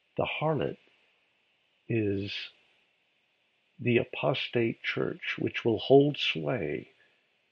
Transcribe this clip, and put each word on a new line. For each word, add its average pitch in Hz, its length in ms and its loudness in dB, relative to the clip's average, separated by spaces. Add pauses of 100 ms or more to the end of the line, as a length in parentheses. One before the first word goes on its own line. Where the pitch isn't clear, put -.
(180)
the - 80 0
harlot 147 500 -2 (1120)
is 101 640 -2 (1300)
the 117 180 2
apostate - 840 0
church - 560 -4
which - 260 -4
will 113 140 2
hold 139 400 6
sway 135 720 -4 (600)